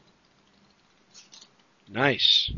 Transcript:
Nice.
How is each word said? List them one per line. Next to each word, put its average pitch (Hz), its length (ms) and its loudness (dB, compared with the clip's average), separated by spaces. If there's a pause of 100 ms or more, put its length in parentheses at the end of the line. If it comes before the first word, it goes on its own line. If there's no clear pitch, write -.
(1900)
Nice. 120 680 0